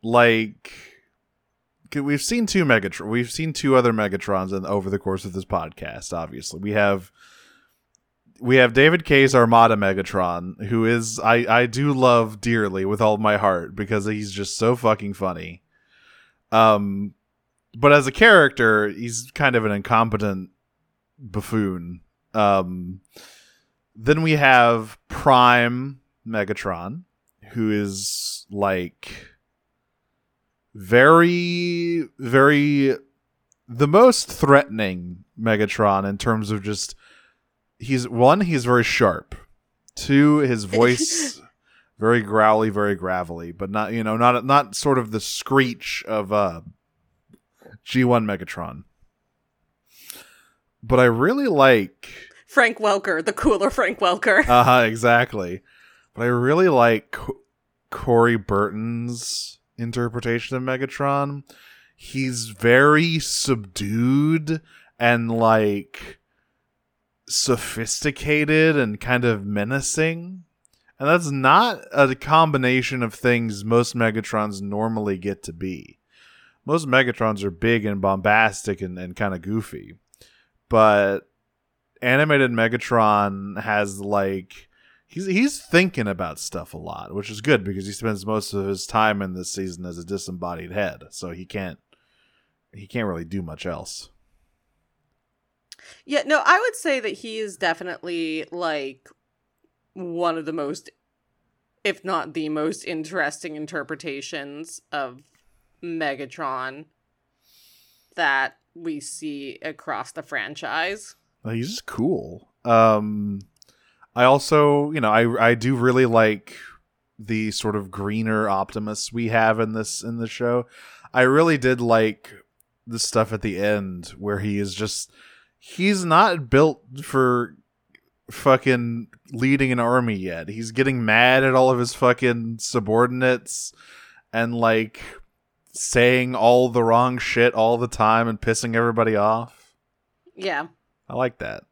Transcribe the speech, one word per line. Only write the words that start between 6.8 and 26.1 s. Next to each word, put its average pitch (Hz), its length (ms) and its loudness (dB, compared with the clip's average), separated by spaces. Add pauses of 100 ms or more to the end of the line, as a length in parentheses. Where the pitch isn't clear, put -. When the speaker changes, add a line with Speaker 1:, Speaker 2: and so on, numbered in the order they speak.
Speaker 1:
we 127 160 2
have 123 180 6
David 160 320 4
Kaye's 135 280 4
Armada 117 420 6
Megatron, 95 920 -2
who 113 180 0
is, 113 360 -2
I, 120 260 2 (140)
I 123 60 2
do 135 280 -2
love 117 480 2
dearly 104 420 -2
with 104 160 -2
all 107 160 4
my 104 220 0
heart 95 360 0
because 104 300 -4
he's 104 280 -6
just 98 260 -8
so 120 180 2
fucking 107 380 -2
funny. 87 480 -8 (880)
Um, 104 640 2 (600)
but 139 180 4
as 143 140 6
a 131 60 -4
character, 127 760 4
he's 117 460 -10
kind 135 220 0
of 110 80 2
an 107 80 0
incompetent 104 800 -2 (680)
buffoon. 95 840 -6 (340)
Um, 95 680 0 (960)
then 139 260 2
we 160 100 2
have 120 680 4 (100)
Prime 123 920 4 (260)